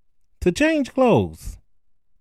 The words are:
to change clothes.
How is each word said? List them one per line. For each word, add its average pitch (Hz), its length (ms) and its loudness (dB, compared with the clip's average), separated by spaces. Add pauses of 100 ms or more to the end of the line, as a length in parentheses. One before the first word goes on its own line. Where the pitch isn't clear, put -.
(420)
to 180 100 0
change 294 420 0
clothes. 131 640 0 (640)